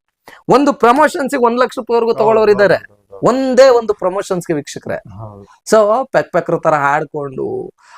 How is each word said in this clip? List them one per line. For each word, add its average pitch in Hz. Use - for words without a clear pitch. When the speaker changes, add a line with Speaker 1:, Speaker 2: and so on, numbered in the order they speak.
Speaker 1:
ಒಂದು 269
ಪ್ರಮೋಷನ್ಸಿಗೆ 269
ಒಂದ್ 240
ಲಕ್ಷ 254
ರೂಪಾಯಿವರೆಗೂ 233
Speaker 2:
ಹೌದು, 226
Speaker 1:
ತಗೊಳ್ಳೋರು 220
ಇದ್ದಾರೆ. 202
Speaker 2:
ಹೌದು, -
ಹೌದು. -
Speaker 1:
ಒಂದೇ 262
ಒಂದು 226
ಪ್ರಮೋಷನ್ಸ್ಗೆ 185
ವೀಕ್ಷಕರೇ. -
Speaker 2:
ಹೌದು. 101
Speaker 1:
So 220
ಪೆಕ್ 151
ಪೆಕ್ರ 170
ತರ 160
ಹಾಡ್ಕೊಂಡು 139